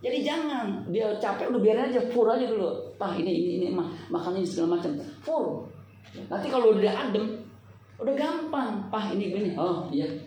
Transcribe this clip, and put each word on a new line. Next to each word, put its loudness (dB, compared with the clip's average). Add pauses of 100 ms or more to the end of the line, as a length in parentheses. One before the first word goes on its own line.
Jadi 0
jangan, -2
dia 0
capek -2
udah 2
biarin 6
aja, 2 (120)
fur 6
aja 4
dulu. 0 (320)
"Pak, -2
ini, 0
ini, 2
ini, 0
ma-, -2 (240)
makannya -2
segala 0
macam." -2 (320)
Fur. -2 (640)
Nanti -4
kalau 8
udah 4
adem, 0 (720)
udah 0
gampang. -2
"Pak, -2
ini -2
gini." 0
"Oh, 0
iya. 0 (220)